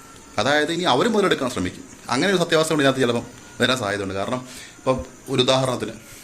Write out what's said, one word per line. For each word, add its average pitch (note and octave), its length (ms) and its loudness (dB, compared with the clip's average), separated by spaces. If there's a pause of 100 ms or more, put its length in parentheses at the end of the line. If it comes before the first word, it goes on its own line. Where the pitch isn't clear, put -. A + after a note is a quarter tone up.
(380)
അതായത് D3 340 2
ഇനി E3+ 120 -2
അവര് E3 240 4
മുതലെടുക്കാൻ F3+ 420 2
ശ്രമിക്കും. F2+ 340 -6 (260)
അങ്ങനെ D3+ 240 2
ഒരു F3+ 40 4
സത്യാവസ്ഥ E3 360 2
കൂടി D3+ 80 2
ഇതിനകത്ത് C3 200 4
ചിലപ്പം A#2+ 220 0 (380)
വരാൻ A#2+ 160 2
സാധ്യതയുണ്ട്. G2+ 360 -2
കാരണം G#2+ 320 -4 (320)
ഇപ്പം B2+ 220 0 (300)
ഒരു B2+ 120 2
ഉദാഹരണത്തിന്, B2+ 500 0 (320)